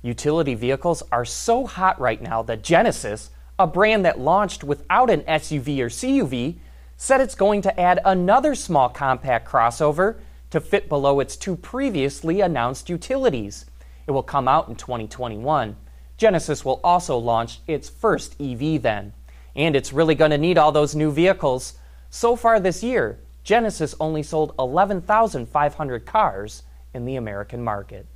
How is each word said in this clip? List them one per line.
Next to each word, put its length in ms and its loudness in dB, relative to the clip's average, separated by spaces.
Utility 540 -2
vehicles 480 -2
are 120 0
so 420 -2
hot 340 -2
right 220 0
now 200 -4
that 200 -6
Genesis, 680 0
a 80 4
brand 380 2
that 140 2
launched 460 0
without 460 2
an 160 2
S 260 -2
U 80 -2
V 220 -2
or 80 -2
C 260 -2
U 100 2
V, 320 -4
said 240 2
it's 140 -2
going 280 2
to 180 -2
add 240 4
another 500 4
small 340 2
compact 600 -2
crossover 680 2
to 100 -2
fit 280 -2
below 320 2
its 160 -4
two 200 -6
previously 840 -2
announced 480 -2
utilities. 800 -2
It 40 -6
will 120 0
come 260 -2
out 200 2
in 60 -12
twenty 320 -8
twenty-one. 680 -4
Genesis 480 2
will 180 -2
also 340 2
launch 500 -2
its 220 -4
first 520 -2
E 140 -6
V 240 -2
then. 340 -2
And 220 0
it's 160 -2
really 220 4
gonna 240 4
need 200 2
all 140 6
those 220 2
new 180 0
vehicles. 600 0
So 240 0
far 240 4
this 240 0
year, 380 -2
Genesis 560 0
only 240 -2
sold 340 -2
eleven 420 0
thousand 480 0
five 260 0
hundred 320 -6
cars 580 -2
in 120 -8
the 120 -6
American 460 -8
market. 540 -8